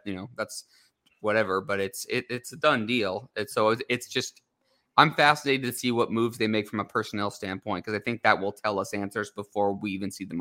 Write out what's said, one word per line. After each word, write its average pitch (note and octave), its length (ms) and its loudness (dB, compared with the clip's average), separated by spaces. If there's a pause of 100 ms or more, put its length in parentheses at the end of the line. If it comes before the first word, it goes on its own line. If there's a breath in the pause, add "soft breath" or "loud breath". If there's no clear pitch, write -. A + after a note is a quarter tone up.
you G2+ 100 -6
know, G2 220 -10
that's - 280 -8 (560)
whatever, G#2 400 2
but G2 200 -2
it's, - 280 -4
it, B2 220 -2
it's B2 220 -8
a - 40 -14
done C3 300 2
deal. G#2+ 480 -2
It's, G#2+ 200 -6
so A2 160 4
it's, A2+ 180 0
it's A#2+ 200 -2
just, - 320 -4 (560)
I'm D3+ 180 8
fascinated C#3 560 4
to - 60 -6
see B2 140 0
what A#2 220 2
moves A#2 260 0
they A2+ 80 2
make G#2+ 220 0
from G#2+ 100 -4
a G2 60 -2
personnel G#2 480 -4
standpoint, F#2+ 520 -6
'cause G#2+ 100 -4
I G2+ 40 -2
think A#2 240 -4
that G#2 180 6
will G2+ 120 -2
tell G#2 260 -2
us G2 160 -4
answers G2+ 380 -4
before G2+ 400 -2
we G2+ 180 -6
even F#2+ 220 -6
see F#2+ 120 -12
them E2 160 -8